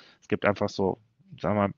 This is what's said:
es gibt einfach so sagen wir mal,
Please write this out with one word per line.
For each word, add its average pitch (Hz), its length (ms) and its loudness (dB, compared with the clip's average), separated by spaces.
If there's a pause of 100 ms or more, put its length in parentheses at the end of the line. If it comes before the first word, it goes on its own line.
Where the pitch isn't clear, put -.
(200)
es - 80 -20
gibt - 160 -2
einfach 101 240 2
so 95 320 -2 (400)
sagen 98 160 0
wir 101 120 2
mal, 101 100 -4